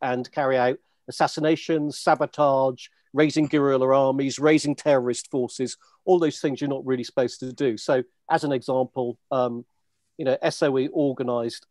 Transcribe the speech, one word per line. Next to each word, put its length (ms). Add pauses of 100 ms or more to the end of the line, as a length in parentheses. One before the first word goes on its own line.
and 300
carry 240
out 220 (300)
assassinations, 880
sabotage, 880 (260)
raising 340
guerrilla 480
armies, 460
raising 340
terrorist 560
forces, 460 (280)
all 140
those 220
things 200
you're 100
not 140
really 200
supposed 360
to 120
do. 240
So, 260 (260)
as 140
an 80
example, 680 (120)
um, 340 (520)
you 80
know, 180
S 200
O 160
E 100
organized 840